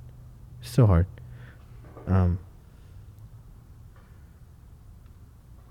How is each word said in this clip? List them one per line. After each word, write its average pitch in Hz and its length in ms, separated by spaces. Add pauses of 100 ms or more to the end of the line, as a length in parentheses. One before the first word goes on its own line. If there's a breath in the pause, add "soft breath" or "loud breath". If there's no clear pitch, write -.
(600)
It's - 100
still 127 160
hard. 90 200 (1000 loud breath)
Um, 90 320 (3250 soft breath)